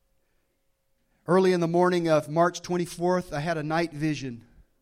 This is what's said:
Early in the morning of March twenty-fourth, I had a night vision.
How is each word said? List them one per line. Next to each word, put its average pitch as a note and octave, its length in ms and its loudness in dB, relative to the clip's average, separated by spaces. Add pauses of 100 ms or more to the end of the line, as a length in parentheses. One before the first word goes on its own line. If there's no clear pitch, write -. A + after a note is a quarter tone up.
(1300)
Early F#3 280 4
in F3 80 2
the E3 60 0
morning F3 400 2
of D3+ 220 2
March F3 320 0
twenty-fourth, F3 720 -2
I D3 60 -6
had E3 180 -4
a D3 60 -6
night D#3+ 300 -2
vision. C3+ 520 -6 (360)